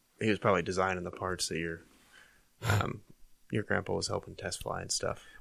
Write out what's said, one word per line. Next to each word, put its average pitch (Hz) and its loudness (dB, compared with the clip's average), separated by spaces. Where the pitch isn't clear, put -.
he 110 2
was 98 2
probably 95 4
designing 92 0
the 85 -4
parts 92 -4
that 82 -2
your, 82 -4
um, 104 2
your 113 2
grandpa 95 2
was 92 0
helping 95 -4
test - -6
fly 90 -4
and 90 -4
stuff. - -2